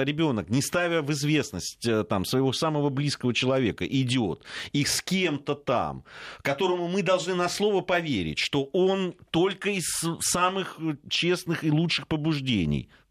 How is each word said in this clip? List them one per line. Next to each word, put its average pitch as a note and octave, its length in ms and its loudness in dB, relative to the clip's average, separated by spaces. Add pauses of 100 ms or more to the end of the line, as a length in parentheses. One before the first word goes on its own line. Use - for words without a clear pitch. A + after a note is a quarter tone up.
э, - 40 4
ребёнок, C#3 440 0
не C3 120 2
ставя E3+ 400 0
в C#3+ 100 -2
известность, C#3+ 760 -2
э, A2 160 4
там, G2 200 0
своего C3 300 2
самого D3 360 0
близкого C3 440 0
человека, B2+ 520 2
идёт A#2+ 580 0 (300)
и C#3+ 120 2
с - 160 -2
кем-то D#3 540 -2
там, D#2+ 480 -2 (400)
которому F3 440 0
мы F#3+ 140 -2
должны F3+ 320 2
на F3+ 160 0
слово G3+ 320 0
поверить, C#3 560 0
что C#3 360 0
он F#3 420 2 (160)
только F#3+ 400 0
из F#3+ 140 -2 (340)
самых F#3 580 0 (320)
честных E3+ 540 -2
и D#3 80 2
лучших D#3 360 2
побуждений, C3 840 0 (220)